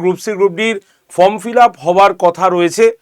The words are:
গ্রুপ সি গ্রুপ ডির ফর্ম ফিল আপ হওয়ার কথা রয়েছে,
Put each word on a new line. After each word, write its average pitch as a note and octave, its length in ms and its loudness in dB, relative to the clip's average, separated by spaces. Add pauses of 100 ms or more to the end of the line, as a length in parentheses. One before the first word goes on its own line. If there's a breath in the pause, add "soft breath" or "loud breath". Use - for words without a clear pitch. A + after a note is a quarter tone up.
গ্রুপ F3+ 240 -4
সি A3 140 -6
গ্রুপ G3 220 0
ডির A3 160 -2 (380)
ফর্ম F#3+ 280 2
ফিল A3+ 240 -4
আপ A#3 60 -4 (120)
হওয়ার F#3+ 280 2 (120)
কথা E3+ 240 0
রয়েছে, F3 360 0 (180)